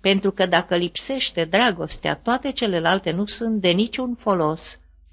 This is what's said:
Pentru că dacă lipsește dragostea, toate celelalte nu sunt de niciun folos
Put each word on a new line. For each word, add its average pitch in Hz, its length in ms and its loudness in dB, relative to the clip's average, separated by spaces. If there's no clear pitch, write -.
Pentru 196 300 2
că 190 140 0
dacă 175 300 2
lipsește 175 720 -2
dragostea, 170 680 0
toate 262 360 -4
celelalte 185 600 0
nu 185 140 -2
sunt 220 360 -4
de 180 100 4
niciun 240 440 0
folos 160 640 -2